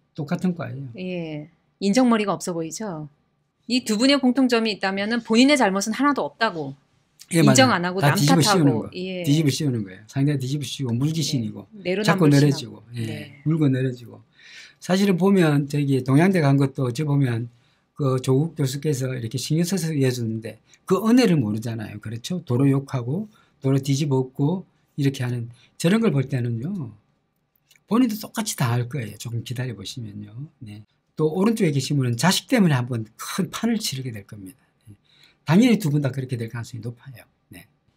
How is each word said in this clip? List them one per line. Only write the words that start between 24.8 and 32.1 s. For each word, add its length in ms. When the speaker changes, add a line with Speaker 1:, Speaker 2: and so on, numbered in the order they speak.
Speaker 1:
이렇게 260
하는 260
저런 240
걸 100
볼 160
때는요. 640
본인도 320
똑같이 380
다 140
할 180
거예요. 280
조금 260
기다려 320
보시면요. 720
네. 240
또 160
오른쪽에 400
계신 260
분은 200